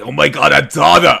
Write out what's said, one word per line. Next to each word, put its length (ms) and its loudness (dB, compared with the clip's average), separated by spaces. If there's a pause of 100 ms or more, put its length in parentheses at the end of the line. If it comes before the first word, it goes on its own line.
Oh 120 -14
my 160 0
god, 240 -2
a 100 2
daughter! 580 0